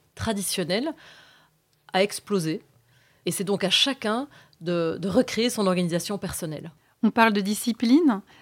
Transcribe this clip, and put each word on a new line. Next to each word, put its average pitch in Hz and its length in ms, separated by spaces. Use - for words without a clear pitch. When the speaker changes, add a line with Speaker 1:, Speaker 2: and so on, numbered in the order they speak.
Speaker 1:
traditionnelle 202 800
a 190 80
explosé. 196 580
Et - 60
c'est 185 140
donc 196 200
à 180 60
chacun 254 580
de, 165 400
de 185 80
recréer 226 400
son 220 180
organisation 180 520
personnelle. 160 540
Speaker 2:
On 220 80
parle 226 220
de 202 80
discipline, 226 800